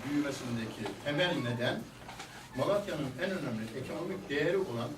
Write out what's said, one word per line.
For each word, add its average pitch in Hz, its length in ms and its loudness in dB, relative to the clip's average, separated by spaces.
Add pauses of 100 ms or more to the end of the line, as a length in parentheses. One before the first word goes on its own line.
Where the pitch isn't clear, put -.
büyümesindeki 123 720 0 (240)
temel 160 320 4
neden 120 440 0 (760)
Malatya'nın 170 520 2 (140)
en 196 80 2
önemli 127 320 -2 (200)
ekonomik - 460 -4
değeri 156 280 4
olan 120 400 0